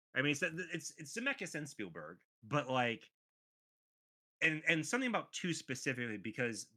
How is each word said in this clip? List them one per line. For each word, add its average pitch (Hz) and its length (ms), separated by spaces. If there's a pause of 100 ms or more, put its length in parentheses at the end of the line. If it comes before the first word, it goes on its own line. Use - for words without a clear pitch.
(140)
I 131 80
mean, 143 100
it's, 143 120
it's, 170 540
it's 160 200
Zemeckis 233 380
and 151 120
Spielberg, 85 500 (280)
but, 127 240
like, 123 400 (1300)
and, 156 260
and 165 180
something 247 240
about 170 220
two 175 220
specifically, 123 640
because 107 600